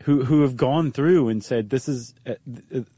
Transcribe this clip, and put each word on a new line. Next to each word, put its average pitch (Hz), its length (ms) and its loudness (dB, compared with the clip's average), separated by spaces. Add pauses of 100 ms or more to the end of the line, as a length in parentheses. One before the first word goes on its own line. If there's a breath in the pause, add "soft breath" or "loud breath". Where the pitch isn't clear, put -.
who, 143 200 2
who 151 160 4
have 135 160 2
gone 135 360 0
through 151 360 2
and 110 160 -2
said, 113 240 -4
"This 131 220 -2
is, 120 240 -8 (120)
uh, 120 100 -8 (380)
uh, 131 60 -4 (180)